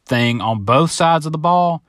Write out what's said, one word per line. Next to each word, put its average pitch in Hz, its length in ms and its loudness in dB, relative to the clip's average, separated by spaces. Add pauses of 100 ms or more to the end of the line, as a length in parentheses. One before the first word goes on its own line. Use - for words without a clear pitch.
thing 120 380 -2
on 110 220 -4
both 139 260 2
sides 165 340 0
of 156 80 -6
the 160 60 -6
ball 170 500 0